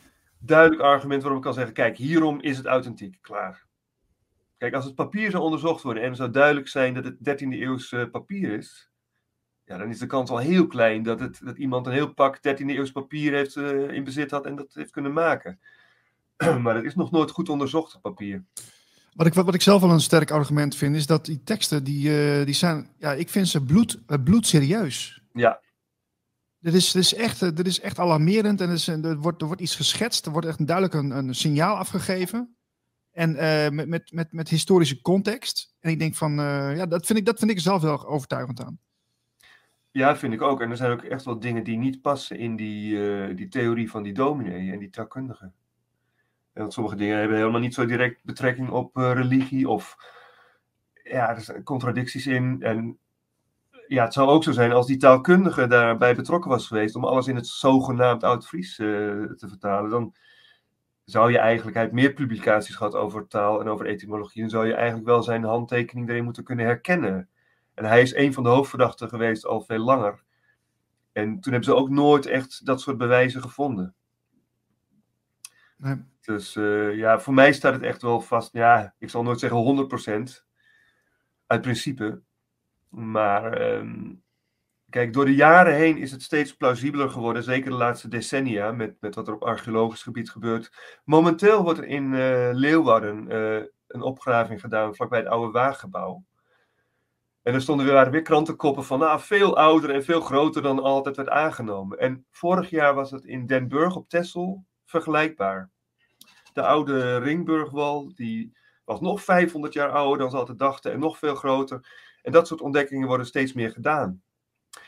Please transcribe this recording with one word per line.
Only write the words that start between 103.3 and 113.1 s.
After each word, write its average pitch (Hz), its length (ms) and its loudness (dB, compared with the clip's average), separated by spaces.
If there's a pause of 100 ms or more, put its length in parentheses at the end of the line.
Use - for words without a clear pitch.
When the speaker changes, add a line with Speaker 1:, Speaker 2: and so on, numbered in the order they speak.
Speaker 1:
Den 127 220 0
Burg 165 280 0
op - 120 -14
Texel 175 560 -6 (200)
vergelijkbaar. 151 840 -2 (840)
De 139 100 -4
oude 131 560 2
Ringburgwal, 147 960 -4
die 113 420 -8 (280)
was 104 160 -8
nog - 220 -4
vijfhonderd 165 500 0
jaar 143 180 -2
ouder 139 280 0
dan 131 120 -4
ze 135 60 -8
altijd 123 220 -6
dachten 135 340 -2
en 123 60 -6
nog 156 200 -4
veel 147 160 -2
groter. 135 460 -2 (420)
En 123 100 -8
dat 170 140 6
soort 160 140 -8
ontdekkingen 139 460 -2
worden 123 200 -2